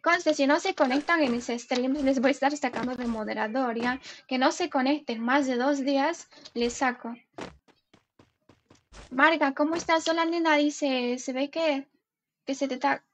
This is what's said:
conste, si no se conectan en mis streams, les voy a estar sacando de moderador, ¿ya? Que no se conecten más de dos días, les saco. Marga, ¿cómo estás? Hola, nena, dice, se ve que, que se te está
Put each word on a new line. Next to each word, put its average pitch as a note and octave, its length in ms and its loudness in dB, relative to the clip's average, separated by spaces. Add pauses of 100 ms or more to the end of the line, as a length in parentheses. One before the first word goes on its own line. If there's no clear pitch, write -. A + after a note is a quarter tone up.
conste, E4+ 320 2
si C#4 140 2
no D4+ 120 4
se F#4+ 160 -2
conectan D4 480 2
en B3+ 80 2
mis A#3+ 160 -2
streams, B3+ 560 -2
les C4+ 160 2
voy B3 80 2
a C4 40 4
estar C#4+ 260 0
sacando B3 400 -4
de B3 100 -6
moderador, A3 720 -2
¿ya? B3 220 -2 (260)
Que B3+ 100 -2
no C4 140 4
se F4 180 -4
conecten C4 540 -2
más C4 240 2
de B3+ 80 0
dos C#4 240 0
días, C#4 480 -2 (260)
les A#3+ 200 -2
saco. B3 420 -4 (2000)
Marga, D4 420 4
¿cómo D4+ 220 0
estás? E4 340 0
Hola, E4 160 2
nena, E4 320 2
dice, C4 600 0
se C4 120 -8
ve C4 180 -4
que, D4 380 -2 (580)
que C#4 100 -4
se C#4 120 -4
te C4 80 -4
está C4+ 260 -2 (120)